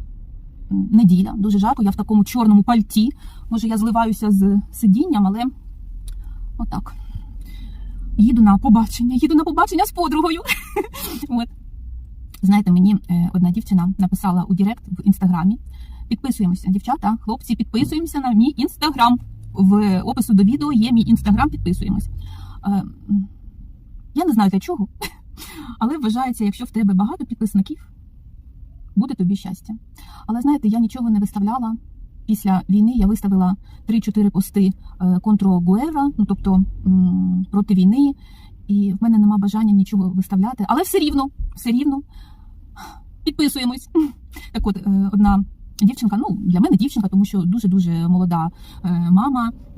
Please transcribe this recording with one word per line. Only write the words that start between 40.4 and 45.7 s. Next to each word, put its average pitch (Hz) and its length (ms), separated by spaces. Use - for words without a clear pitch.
але 277 140
все 370 160
рівно, 294 300
все - 140
рівно 277 320
підписуємось. 269 640
Так 226 140
от, 196 100
е, 196 360
одна 202 320